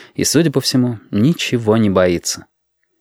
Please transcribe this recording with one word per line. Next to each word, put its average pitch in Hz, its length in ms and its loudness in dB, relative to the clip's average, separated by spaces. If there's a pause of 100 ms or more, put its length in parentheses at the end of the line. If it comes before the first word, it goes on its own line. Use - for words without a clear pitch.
(160)
и, - 80 -2
судя 165 260 0
по 139 100 -2
всему, 123 400 -2 (120)
ничего 113 680 0
не 104 140 2
боится. 92 560 0 (540)